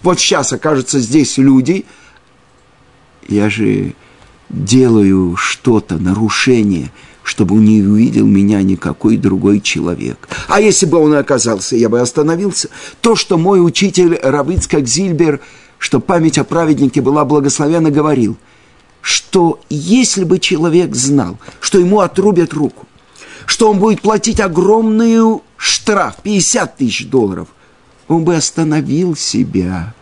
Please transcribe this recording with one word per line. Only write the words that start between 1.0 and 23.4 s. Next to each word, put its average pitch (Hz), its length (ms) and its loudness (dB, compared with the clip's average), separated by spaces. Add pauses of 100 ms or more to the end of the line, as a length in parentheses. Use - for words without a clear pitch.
люди, 135 480 2 (1400)
я 104 220 0
же 101 460 -2 (540)
делаю 101 880 2
что-то, - 640 -2
нарушение – 101 920 0 (320)
чтобы 98 320 0
не 107 260 6
увидел 107 440 2
меня 101 380 2
никакой 95 520 -2
другой 98 460 0
человек. 76 680 -6 (200)
А 208 120 0
если 202 280 2
бы 156 100 2
он 151 160 4
оказался, 120 600 -2
я 117 120 2
бы 120 140 0
остановился. 165 680 -2 (320)
То, 226 140 2
что - 220 -2
мой 180 260 4
учитель 175 520 2
Рав 139 340 -2
Ицхак 165 380 -2
Зильбер, 156 520 -2 (380)
что - 220 -2
память 160 400 0
о 135 40 -2
праведнике 147 580 0
была 143 240 0
благословенна, 147 680 0
говорил, 139 440 0 (680)
что - 680 -2
если 196 540 0
бы 180 160 0
человек 165 560 0
знал, 123 420 -2 (240)
что - 180 0
ему 185 200 2
отрубят 180 540 0
руку, 151 340 -6 (580)